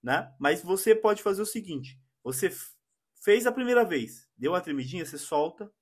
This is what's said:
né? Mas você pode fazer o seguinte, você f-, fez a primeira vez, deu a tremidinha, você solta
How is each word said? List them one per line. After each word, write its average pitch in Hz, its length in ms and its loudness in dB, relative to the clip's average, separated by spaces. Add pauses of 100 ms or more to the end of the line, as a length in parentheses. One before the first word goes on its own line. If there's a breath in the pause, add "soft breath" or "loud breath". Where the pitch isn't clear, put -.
né? 131 360 -2
Mas 160 220 2
você 190 320 2
pode 214 300 2
fazer 202 180 0
o 214 60 -2
seguinte, 165 520 -10 (240)
você 131 220 -2
f-, - 300 -4 (480)
fez 233 240 4
a 240 40 2
primeira 247 320 2
vez, 147 540 -4
deu 139 160 -2
a 180 80 0
tremidinha, 151 420 -6
você 147 140 -12
solta 160 640 -4